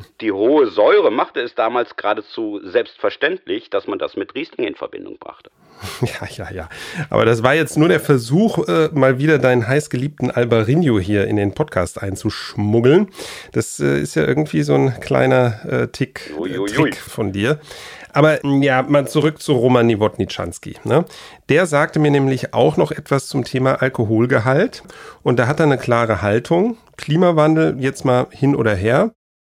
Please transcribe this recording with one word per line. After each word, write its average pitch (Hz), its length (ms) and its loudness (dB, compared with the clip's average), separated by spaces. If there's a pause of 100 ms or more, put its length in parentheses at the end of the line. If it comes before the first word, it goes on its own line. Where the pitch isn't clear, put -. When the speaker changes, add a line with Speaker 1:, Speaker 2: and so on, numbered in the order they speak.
Speaker 1:
<laughs> - 140 -20
Speaker 2:
die 110 120 -2
hohe 123 340 2
Säure 127 440 4
machte 139 300 -4
es 120 140 -8
damals 117 420 -2
geradezu 104 680 -6
selbstverständlich, 110 1080 -4
dass 98 160 -4
man 98 120 -6
das - 180 -8
mit 98 180 -8
Riesling - 320 -6
in - 80 -8
Verbindung - 440 -14
brachte. - 360 -20
Speaker 1:
<laughs> - 60 -20 (420)
Ja, - 240 -6 (100)
ja, 92 160 -12
ja. 87 160 -12 (400)
Aber 107 160 2
das 113 180 2
war 127 120 4
jetzt 156 240 0
nur 156 100 4
der 165 120 2
Versuch, 147 680 0
äh, 160 240 0
mal 131 260 2
wieder 151 200 2
deinen 123 280 2
heißgeliebten 131 640 -2
Albarino 120 680 2
hier 98 280 0
in 107 100 -2
den 101 180 0
Podcast - 480 -4
einzuschmuggeln. 113 1080 0 (440)
Das, - 280 -6
äh, 139 200 0
ist 147 140 -8
ja 151 120 0
irgendwie 147 360 0
so 143 120 0
ein 135 260 0
kleiner, 127 640 2
äh, 123 220 -2
Tick, - 500 -8
Speaker 2:
Ui, 90 140 -6
Speaker 1:
äh, 90 60 -6
Speaker 2:
ui, 101 100 -4
Speaker 1:
Trick 131 160 2
Speaker 2:
ui. 135 80 0
Speaker 1:
von - 400 -8
dir. 117 280 -2 (520)
Aber, 147 300 4
mm, 139 200 2
ja, 131 200 2
mal 139 260 2
zurück 151 320 0
zu 151 140 -2
Roman 123 320 4
Nowotniczanski, 101 880 -2 (100)
ne? 139 220 2 (420)
Der 156 160 2
sagte 151 340 0
mir 151 120 4
nämlich 135 420 0
auch 139 240 2
noch 156 160 0
etwas - 360 -4
zum 135 160 -4
Thema 131 360 -2
Alkoholgehalt. 127 1000 0 (400)
Und 120 160 2
da 123 80 2
hat 151 140 -2
er 160 60 4
eine 139 120 2
klare 117 420 0
Haltung. 165 560 0 (220)
Klimawandel, 160 800 2
jetzt 135 260 -4
mal 127 260 2
hin 143 240 0
oder 110 200 0
her. 127 380 0 (280)